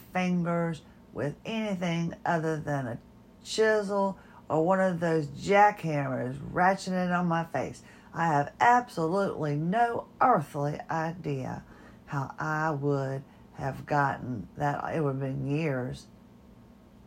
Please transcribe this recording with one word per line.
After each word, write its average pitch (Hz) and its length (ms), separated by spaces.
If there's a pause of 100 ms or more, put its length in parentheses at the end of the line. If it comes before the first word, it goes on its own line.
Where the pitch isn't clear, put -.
(120)
fingers, 170 680 (300)
with 143 240 (100)
anything 180 680 (120)
other 160 320
than 143 280
a 113 120 (440)
chisel 202 760 (300)
or 156 160
one 190 160
of 185 200
those 160 280
jackhammers 143 1080 (160)
ratcheting 180 680
on 180 80
my 165 180
face. - 380 (300)
I - 140
have 143 340
absolutely 180 960
no 226 500 (140)
earthly 151 580 (120)
idea 156 720 (420)
how 135 320
I 156 320
would 139 520 (320)
have 131 320
gotten 135 680
that. 143 380
It 160 80
would 139 120
have 135 60
been 135 260
years 139 600 (1000)